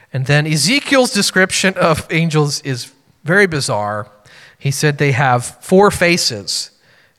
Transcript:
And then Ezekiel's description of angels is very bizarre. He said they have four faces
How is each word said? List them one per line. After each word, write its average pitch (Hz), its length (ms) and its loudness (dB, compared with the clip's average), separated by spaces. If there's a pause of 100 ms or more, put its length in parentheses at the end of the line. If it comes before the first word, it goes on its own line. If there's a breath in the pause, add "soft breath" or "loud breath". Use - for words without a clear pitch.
(140)
And 131 140 -4
then 147 200 2
Ezekiel's 240 640 2
description 190 640 0
of 170 340 0
angels 156 520 0
is 131 320 -8 (320)
very 190 220 2
bizarre. 107 640 -4 (480 loud breath)
He 139 140 -2
said 147 260 -2
they 143 140 2
have 123 340 0 (140)
four 196 320 4
faces 170 800 -2 (480 soft breath)